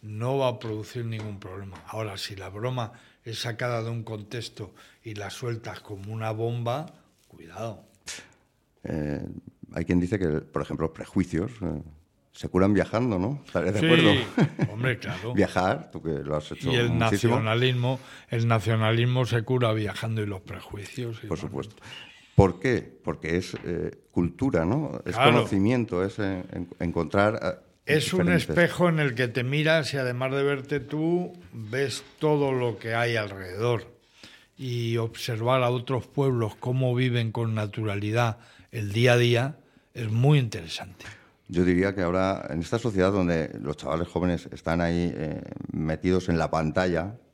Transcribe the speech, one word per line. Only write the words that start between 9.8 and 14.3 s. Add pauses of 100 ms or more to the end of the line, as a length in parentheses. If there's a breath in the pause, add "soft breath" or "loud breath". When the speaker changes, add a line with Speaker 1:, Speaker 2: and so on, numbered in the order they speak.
Speaker 2:
quien
dice
que,
por
ejemplo,
los
prejuicios, (120)
eh, (500)
se
curan
viajando,
¿no?
¿Estarías
de
Speaker 1:
Sí,
Speaker 2:
acuerdo?